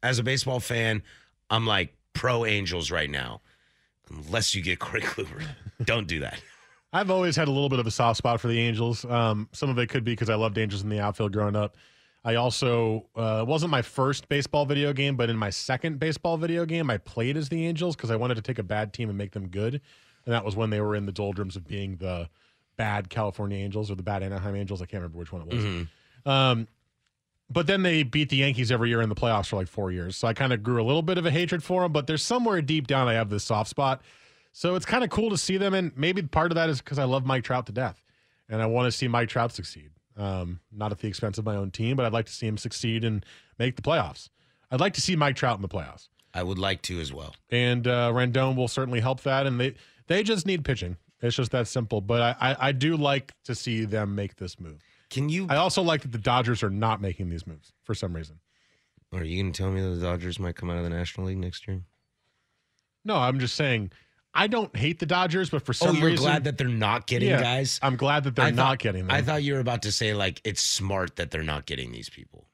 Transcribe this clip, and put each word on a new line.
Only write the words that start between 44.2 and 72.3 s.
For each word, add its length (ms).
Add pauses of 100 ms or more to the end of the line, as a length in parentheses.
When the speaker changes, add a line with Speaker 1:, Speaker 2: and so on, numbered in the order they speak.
Speaker 2:
I'd 120
like 140
to 60
see 140
Mike 200
Trout 220
in 40
the 80
playoffs. 400 (240)
Speaker 1:
I 100
would 160
like 240
to 160
as 140
well. 220 (140)
Speaker 2:
And, 380
uh, 260
Rendon 420
will 120
certainly 320
help 220
that, 260
and 120
they, 160 (320)
they 160
just 220
need 200
pitching. 320 (240)
It's 140
just 160
that 160
simple. 340
But 200 (200)
I, 100
I, 180
I 40
do 240
like 360 (120)
to 100
see 300
them 280
make 240
this 220
move. 220 (300)
Speaker 1:
Can 180
you 200
Speaker 2:
I 60
also 260
like 220
that 80
the 80
Dodgers 440
are 60
not 320
making 280
these 180
moves 240 (120)
for 120
some 200
reason. 240 (720)
Speaker 1:
Are 120
you 180
gonna 120
tell 180
me 100
that 140
the 60
Dodgers 360
might 180
come 140
out 80
of 60
the 80
National 340
League 140
next 280
year? 140 (1200)
Speaker 2:
No, 120
I'm 240
just 160
saying 360 (440)
I 100
don't 300
hate 240
the 80
Dodgers, 420
but 160
for 60
Speaker 1:
Oh, 160
Speaker 2:
some 100
Speaker 1:
you're 140
Speaker 2:
reason 140
Speaker 1:
glad 180
that 160
they're 80
not 400
getting 220
Speaker 2:
Yeah, 120
Speaker 1:
guys? 400
Speaker 2:
I'm 140
glad 300
that 100
they're 100
Speaker 1:
I 60
Speaker 2:
not 120
Speaker 1:
thought, 160
Speaker 2:
getting 280
them. 80
Speaker 1:
I 80
thought 180
you 140
were 40
about 220
to 100
say, 220
like, 300
it's 180
smart 540
that 160
they're 100
not 240
getting 260
these 180
people. 440